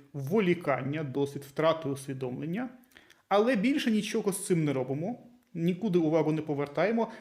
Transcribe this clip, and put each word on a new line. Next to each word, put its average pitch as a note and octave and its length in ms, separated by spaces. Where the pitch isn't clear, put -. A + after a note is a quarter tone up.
вволікання, D3+ 920
досвід C#3 380
втрати D#3 460
усвідомлення, C#3 800
але A3 280
більше B3+ 340
нічого G#3+ 420
з - 140
цим E3+ 180
не C#3+ 80
робимо, C#3 460
нікуди F3 440
увагу D#3 340
не D#3 100
повертаємо, D#3+ 800